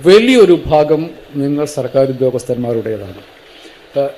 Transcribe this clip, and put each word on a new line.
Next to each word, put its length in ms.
വലിയൊരു 600
ഭാഗം 440
നിങ്ങൾ 280
സർക്കാർ 440
ഉദ്യോഗസ്ഥന്മാരുടേതാണ്. 1120
ഏഹ്, 200